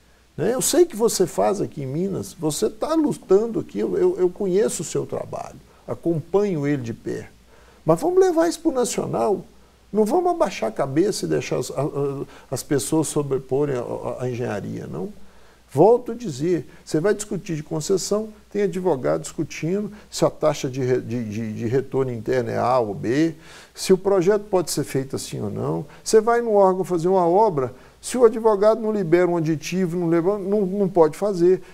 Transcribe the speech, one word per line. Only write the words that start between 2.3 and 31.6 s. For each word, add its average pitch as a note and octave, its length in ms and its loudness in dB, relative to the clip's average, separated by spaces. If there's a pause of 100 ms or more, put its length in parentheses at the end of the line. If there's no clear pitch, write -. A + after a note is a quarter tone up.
você D#3 340 -2
tá C#4+ 280 -4
lutando A3+ 640 2
aqui, - 180 -8
eu, G3 180 -2
eu, F3+ 220 2
eu F3+ 120 2
conheço G3 520 0
o D3+ 40 -8
seu C#3 200 -4
trabalho, - 540 -10 (280)
acompanho E3 800 0
ele C#3+ 160 0
de A2+ 140 -8
perto. - 340 -10 (560)
Mas E3 160 4
vamos F4+ 180 2
levar F4 280 4
isso D#4 120 -4
pro D#4+ 120 0
nacional. A3+ 720 -2 (460)
Não G#3 140 2
vamos F4 260 2
abaixar B3+ 380 -2
a - 20 -4
cabeça E3+ 540 0
e - 20 -6
deixar D#3 300 -2
as, C#3 120 -6
a, - 120 -4
a, C#3 440 -4 (240)
as C3 140 -6
pessoas D3 460 -2
sobreporem C#3 640 -2
a, B2 60 -4
a, A#2 420 -8
a B2+ 60 -4
engenharia, A2 580 -6
não. F#3+ 240 -10 (580)
Volto A3+ 440 4
a - 20 -8
dizer, E3+ 500 -2 (200)
você D#3 160 -2
vai G3+ 120 2
discutir F3+ 440 -6
de D3 60 -8
concessão, G3 640 -2 (240)
tem G3+ 80 -2
advogado E3 580 0
discutindo F3+ 720 -6 (180)
se - 140 -2
a C#3+ 60 4
taxa D3+ 400 -2
de B2+ 120 -6
re-, B2 200 0
de, A#2 240 -6
de, A2 280 -6
de A2+ 140 -6
retorno C3 420 -2
interno A#2+ 400 -2
é A2+ 80 -4
A A#2+ 220 2
ou G#2 140 -2
B, C3 420 0 (400)
se - 160 -2
o F#3 60 8
projeto G3 460 2
pode F3+ 280 0
ser D3+ 140 -2
feito C3+ 320 -4
assim B2+ 240 -8
ou G#2 80 -4
não. C#3 360 -4 (160)
Você A3 200 4
vai A#3 180 2
no A3+ 140 0
órgão F#3+ 320 4
fazer E3+ 240 0
uma F#3 180 4
obra, E3+ 480 2 (260)
se - 160 -6
o B3+ 60 6
advogado A3 580 4
não G#3+ 120 -2
libera F3+ 340 4
um F3 80 0
aditivo, E3+ 600 -2
não F3 100 -2
leva, E3+ 320 2
não, G3 260 0
não G3 220 0
pode D#3+ 300 4
fazer. F#3 440 2 (120)